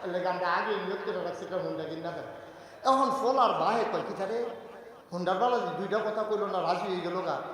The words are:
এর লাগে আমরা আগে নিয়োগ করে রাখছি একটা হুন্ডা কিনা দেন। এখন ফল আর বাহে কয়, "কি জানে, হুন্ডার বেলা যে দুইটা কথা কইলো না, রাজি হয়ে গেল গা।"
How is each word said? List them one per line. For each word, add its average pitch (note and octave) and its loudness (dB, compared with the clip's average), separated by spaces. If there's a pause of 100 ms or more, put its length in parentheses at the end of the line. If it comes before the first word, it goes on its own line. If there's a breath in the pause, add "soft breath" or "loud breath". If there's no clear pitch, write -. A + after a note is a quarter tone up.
এর F#3 -4
লাগে F3+ 0
আমরা F3+ 0
আগে G3+ 2
নিয়োগ F#3+ -2
করে F3+ -2
রাখছি F3+ -6
একটা F#3 -2
হুন্ডা D#3+ -2
কিনা E3 -6
দেন। E3 -6 (600 loud breath)
এখন C4+ 6 (100)
ফল C4 4
আর A#3 6
বাহে G#3 4
কয়, - 0
"কি G3+ -6
জানে, A3 -2 (680)
হুন্ডার F3+ 2
বেলা A#3+ 4
যে G3 0
দুইটা F#3 -2
কথা G#3+ 0
কইলো G#3+ 0
না, F#3 0
রাজি E3+ 2
হয়ে F#3 0
গেল F3 -2
গা।" D#3+ 0 (160)